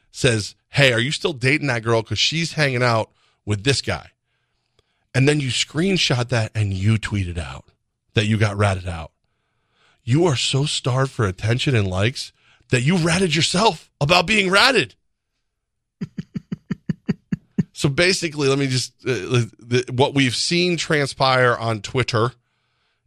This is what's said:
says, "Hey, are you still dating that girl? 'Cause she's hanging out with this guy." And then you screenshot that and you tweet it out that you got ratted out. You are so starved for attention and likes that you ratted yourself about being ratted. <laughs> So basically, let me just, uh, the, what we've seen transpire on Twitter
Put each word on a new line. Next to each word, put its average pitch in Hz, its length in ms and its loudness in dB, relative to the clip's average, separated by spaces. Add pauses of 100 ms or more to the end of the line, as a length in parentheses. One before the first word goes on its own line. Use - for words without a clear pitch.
(120)
says, 110 420 -2 (160)
"Hey, 135 240 2
are 113 60 0
you 120 120 -2
still 175 220 -4
dating 135 320 -2
that 120 160 -2
girl? 113 220 0
'Cause 107 160 -6
she's 160 340 -2
hanging 135 300 0
out 117 260 2 (340)
with 101 200 -4
this 131 180 0
guy." - 300 -6 (1040)
And 131 120 4
then 151 120 4
you 135 100 -4
screenshot 147 800 -2
that 110 240 -2
and 104 220 -2
you 101 240 2
tweet 98 280 -4
it 85 120 -8
out 71 260 -10 (480)
that 110 140 0
you 110 100 2
got 104 180 0
ratted 98 320 -2
out. 82 240 -10 (920)
You 143 240 2
are 147 80 2
so 139 300 0
starved 135 460 -2
for 113 140 -2
attention 120 500 -2
and 101 120 2
likes 98 440 -2 (380)
that 123 120 0
you 156 160 2
ratted 170 380 0
yourself 180 540 0 (100)
about 170 280 2
being 196 240 0
ratted. 208 420 2 (1080)
<laughs> 214 40 -8 (1700)
So - 160 0
basically, 151 580 0
let 135 120 2
me 139 80 0
just, 127 260 -2 (140)
uh, 120 380 0 (120)
the, 120 340 0
what 123 220 2
we've 135 220 2
seen 175 420 0
transpire 131 760 2
on 113 260 -4
Twitter 120 520 0 (720)